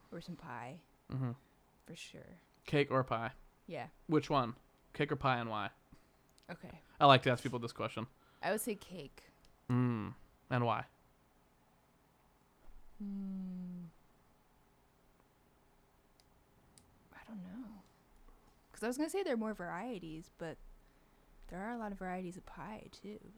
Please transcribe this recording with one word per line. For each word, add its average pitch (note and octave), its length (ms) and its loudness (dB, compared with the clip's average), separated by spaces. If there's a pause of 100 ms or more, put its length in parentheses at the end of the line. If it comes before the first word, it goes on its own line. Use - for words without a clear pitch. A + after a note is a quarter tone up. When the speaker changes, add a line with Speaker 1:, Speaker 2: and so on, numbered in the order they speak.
(120)
Speaker 1:
or E3+ 100 -10
some E3+ 140 -10
pie B2 400 -10 (380)
Speaker 2:
Mm-hmm. C3 180 0 (560)
Speaker 1:
for E3 80 -14
sure. - 440 -16 (260)
Speaker 2:
Cake C#3+ 260 4
or B2+ 140 6
pie? A2+ 260 0 (360)
Speaker 1:
Yeah. D3+ 180 -8 (220)
Speaker 2:
Which D3+ 220 6
one? B2+ 240 4 (400)
Cake D3 180 2
or D3 60 0
pie, C3 220 4
and A#2 100 -2
why? G#2 200 0 (840)
Speaker 1:
Okay. E3+ 280 -14 (220)
Speaker 2:
I D3 40 12
like C3 180 12
to C#3+ 80 6
ask A#2+ 120 2
people A#2+ 160 0
this A#2 140 -4
question. A2+ 340 -4 (340)
Speaker 1:
I F3+ 100 2
would G#3+ 100 0
say A3 140 -2
cake. F3 480 -14 (460)
Speaker 2:
Mm. B2 440 2 (360)
And A#2+ 160 4
why? A2+ 200 2 (2250)
Speaker 1:
Mm. F#3 840 -6 (3250)
I - 140 -18
don't G#3+ 160 -8
know. G#3 260 -10 (1000)
'Cause - 120 -12
I A3 40 2
was B3+ 100 0
gonna D#4 120 2
say F#4+ 140 2
there D#4 100 2
are A3+ 40 2
more A3 160 0
varieties, F3 840 -6
but D#3+ 200 -6 (920)
there F3+ 140 -8
are A3 100 -4
a A#3+ 60 -4
lot G#3+ 140 -4
of G3 80 -8
varieties F#3 380 -4
of F3+ 80 -14
pie, G3+ 460 -12
too, G#3 280 -12 (180)